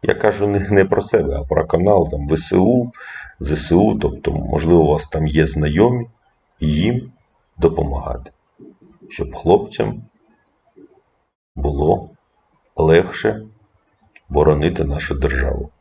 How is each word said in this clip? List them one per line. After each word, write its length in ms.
Я 120
кажу 340
не, 120
не 260
про 160
себе, 380
а 40
про 220
канал, 460
там, 160
В 60
С 220
У, 360
З 120
С 200
У, 280
тобто, 320
можливо, 520
у 40
вас 200
там 200
є 200
знайомі, 600
і 80
їм 440
допомагати, 760
щоб 260
хлопцям 680
було 540
легше 680
боронити 540
нашу 320
державу. 540